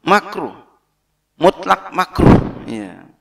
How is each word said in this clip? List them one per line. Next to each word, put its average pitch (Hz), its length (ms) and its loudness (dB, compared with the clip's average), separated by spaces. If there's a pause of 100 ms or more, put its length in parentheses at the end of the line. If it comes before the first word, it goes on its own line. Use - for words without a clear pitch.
makruh, 180 500 -2 (840)
mutlak 190 560 -2
makruh. - 420 4 (300)
Ya. 95 400 -14 (140)